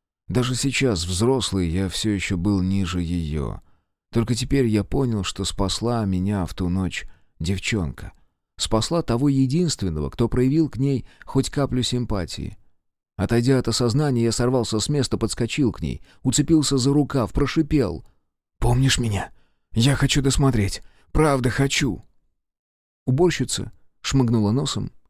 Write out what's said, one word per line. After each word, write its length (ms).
Даже 260
сейчас, 500
взрослый, 640
я 200
все 220
еще 260
был 260
ниже 400
ее. 580
Только 220
теперь 320
я 180
понял, 400
что 200
спасла 600
меня 420
в 80
ту 140
ночь 380
девчонка. 760
Спасла 460
того 260
единственного, 840
кто 180
проявил 400
к 80
ней 300
хоть 260
каплю 320
симпатии. 760
Отойдя 420
от 100
осознания, 560
я 80
сорвался 480
с 80
места, 300
подскочил 540
к 80
ней, 220
уцепился 560
за 140
рукав, 400
прошипел: 720
«Помнишь 400
меня? 340
Я 240
хочу 260
досмотреть. 600
Правда 380
хочу!» 540
Уборщица 680
шмыгнула 500
носом, 420